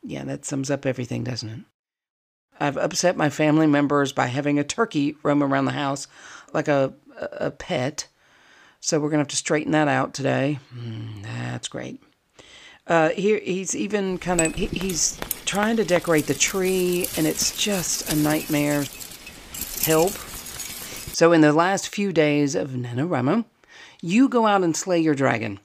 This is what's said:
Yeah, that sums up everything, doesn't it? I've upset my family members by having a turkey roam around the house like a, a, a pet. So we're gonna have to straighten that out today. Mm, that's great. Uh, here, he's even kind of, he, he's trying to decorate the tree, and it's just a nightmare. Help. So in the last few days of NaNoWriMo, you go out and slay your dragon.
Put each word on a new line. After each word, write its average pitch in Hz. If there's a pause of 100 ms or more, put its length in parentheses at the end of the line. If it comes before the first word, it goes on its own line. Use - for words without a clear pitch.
Yeah, 147
that 135
sums 139
up 139
everything, 123
doesn't 120
it? 113 (1000)
I've 143
upset 175
my 156
family 156
members 143
by 131
having 143
a 143
turkey 143
roam 147
around 139
the 131
house 139 (460)
like 151
a, 139 (260)
a, -
a -
pet. 139 (760)
So -
we're 147
gonna 151
have 143
to -
straighten -
that 151
out 131
today. 131 (120)
Mm, 110
that's 120
great. - (840)
Uh, 165
here, 202
he's 185
even 190
kind 175
of, 160
he, 196
he's 180 (260)
trying 214
to 220
decorate 165
the 143
tree, 185 (100)
and 160
it's -
just -
a -
nightmare. 147 (1000)
Help. 160
So -
in 165
the 151
last 175
few 202
days 147
of 156
NaNoWriMo, 131 (560)
you 220
go 226
out 196
and 165
slay 175
your 156
dragon. 117